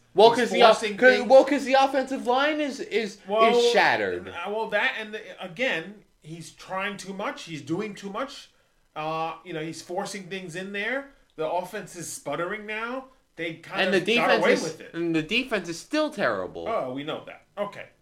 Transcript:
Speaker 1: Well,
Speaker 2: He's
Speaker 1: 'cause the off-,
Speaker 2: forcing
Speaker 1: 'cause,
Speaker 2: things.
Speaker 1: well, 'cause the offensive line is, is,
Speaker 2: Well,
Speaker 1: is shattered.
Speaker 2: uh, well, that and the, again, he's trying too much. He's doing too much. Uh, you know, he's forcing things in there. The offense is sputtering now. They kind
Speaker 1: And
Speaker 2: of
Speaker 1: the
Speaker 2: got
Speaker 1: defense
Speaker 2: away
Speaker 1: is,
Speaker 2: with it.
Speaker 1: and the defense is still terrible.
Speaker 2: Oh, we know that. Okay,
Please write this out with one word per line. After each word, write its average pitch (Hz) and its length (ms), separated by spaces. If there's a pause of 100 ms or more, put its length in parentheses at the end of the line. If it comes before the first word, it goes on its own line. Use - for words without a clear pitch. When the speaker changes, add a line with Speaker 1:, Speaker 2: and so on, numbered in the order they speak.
(140)
Speaker 1:
Well, 208 160
Speaker 2:
He's 226 100
Speaker 1:
'cause 226 120
the 240 100
off-, 220 180
Speaker 2:
forcing 208 180
Speaker 1:
'cause, 247 200
Speaker 2:
things. 214 120
Speaker 1:
well, 262 140
'cause 269 220
the 254 80
offensive 269 540
line 294 340
is, 269 180
is, 208 380 (100)
Speaker 2:
Well, 226 300
Speaker 1:
is 240 160
shattered. 107 560
Speaker 2:
uh, 170 200
well, 214 200
that 214 300
and 214 140
the, 214 80 (220)
again, 190 600 (180)
he's 160 300
trying 196 460
too 190 160
much. 233 300
He's 156 180
doing 185 340
too 196 160
much. 254 400 (440)
Uh, 160 380 (100)
you 185 100
know, 156 80
he's 160 200
forcing 196 480
things 185 260
in 190 180
there. 240 360 (260)
The 156 140
offense 180 460
is 156 160
sputtering 180 560
now. 233 380 (320)
They 165 180
kind 185 320
Speaker 1:
And 190 80
Speaker 2:
of 175 100
Speaker 1:
the 220 100
Speaker 2:
got - 120
Speaker 1:
defense 233 160
Speaker 2:
away 233 100
Speaker 1:
is, 226 100
Speaker 2:
with - 180
it. - 120
Speaker 1:
and 170 220
the 160 80
defense 214 460
is 165 100
still 302 320
terrible. 92 580
Speaker 2:
Oh, 151 240
we 139 100
know 147 220
that. - 200 (120)
Okay, 202 280 (160)